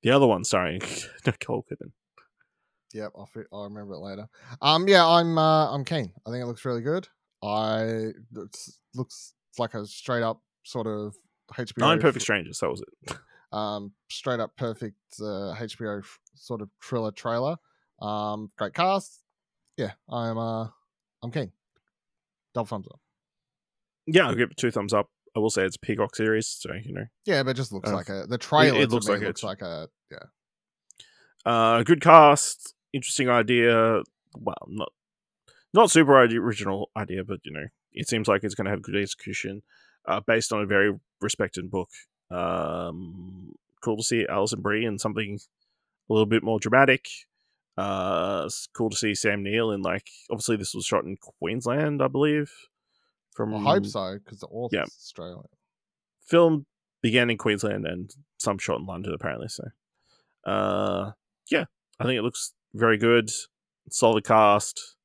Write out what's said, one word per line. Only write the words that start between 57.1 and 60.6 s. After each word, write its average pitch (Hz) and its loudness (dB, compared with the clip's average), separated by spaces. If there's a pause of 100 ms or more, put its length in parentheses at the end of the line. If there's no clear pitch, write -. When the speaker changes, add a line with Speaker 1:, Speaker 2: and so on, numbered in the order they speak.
Speaker 1:
in 110 -2
Queensland 104 -2
and 90 -10 (240)
some 101 -4
shot 64 -4
in 85 -10
London, 92 -10
apparently. 67 -8
So, - -12 (760)
uh, 98 -2 (360)